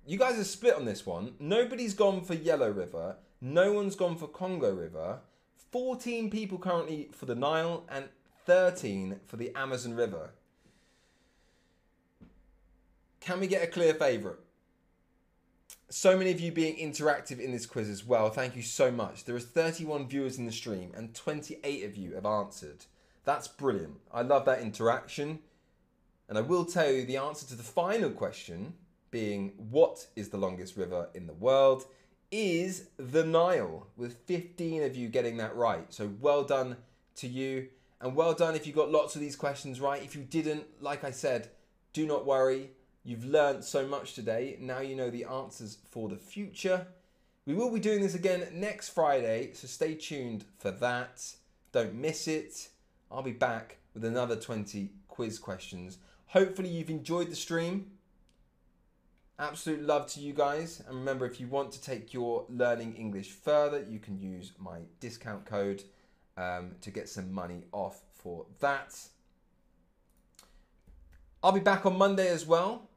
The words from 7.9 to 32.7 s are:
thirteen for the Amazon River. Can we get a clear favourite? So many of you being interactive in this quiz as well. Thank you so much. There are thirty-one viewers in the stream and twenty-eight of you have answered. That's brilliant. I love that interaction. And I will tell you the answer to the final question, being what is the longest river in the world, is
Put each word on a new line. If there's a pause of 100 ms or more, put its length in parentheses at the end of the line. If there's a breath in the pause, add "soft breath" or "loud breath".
thirteen
for
the
Amazon
River. (3000 soft breath)
Can
we
get
a
clear
favourite? (1500)
So
many
of
you
being
interactive
in
this
quiz
as
well.
Thank
you
so
much.
There
are
thirty-one
viewers
in
the
stream
and
twenty-eight
of
you
have
answered. (380 soft breath)
That's
brilliant. (140)
I
love
that
interaction. (920 soft breath)
And
I
will
tell
you
the
answer
to
the
final
question, (360)
being
what
is
the
longest
river
in
the
world, (460 soft breath)
is